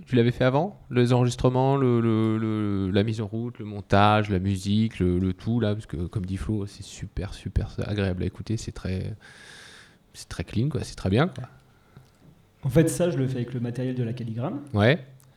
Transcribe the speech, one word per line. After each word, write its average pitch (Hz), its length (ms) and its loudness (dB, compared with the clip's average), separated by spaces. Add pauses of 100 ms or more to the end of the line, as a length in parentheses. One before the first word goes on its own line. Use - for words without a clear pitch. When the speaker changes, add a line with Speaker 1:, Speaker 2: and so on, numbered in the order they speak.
Speaker 1:
tu 127 80 0
l'avais 120 160 6
fait 123 120 -2
avant ? 143 360 0 (100)
Les 123 240 4
enregistrements, 127 640 4
le, 120 240 4
le, 110 380 2
le, 104 500 0
la 98 140 4
mise 113 180 -2
en 104 60 -4
route, 117 320 -8
le 107 60 -10
montage, 104 680 2
la 92 80 2
musique, 101 600 0
le, 90 200 2
le 92 140 2
tout, 117 260 -2
là, 104 160 0
parce 110 100 -8
que, 85 220 -6
comme 95 180 -6
dit 95 120 -4
Flo, 104 280 -4
c'est - 180 -14
super, - 520 -10
super - 400 -4 (120)
agréable 95 360 0
à - 20 0
écouter, 110 320 -4
c'est - 140 -10
très, 92 420 -6 (1000)
c'est - 160 -18
très - 140 -8
clean, 120 260 -2
quoi, 95 140 -4
c'est - 120 -10
très - 160 -4
bien, 127 160 4
quoi. - 160 -10 (1200)
Speaker 2:
En 135 60 -4
fait, 160 200 6
ça, 175 220 0
je 143 80 -2
le 131 80 0
fais 131 100 -4
avec 120 160 -6
le 127 60 -6
matériel 123 340 -4
de 127 100 -4
la 113 100 -4
Calligramme, 120 480 -6 (120)
Speaker 1:
Ouais. 110 240 4 (400)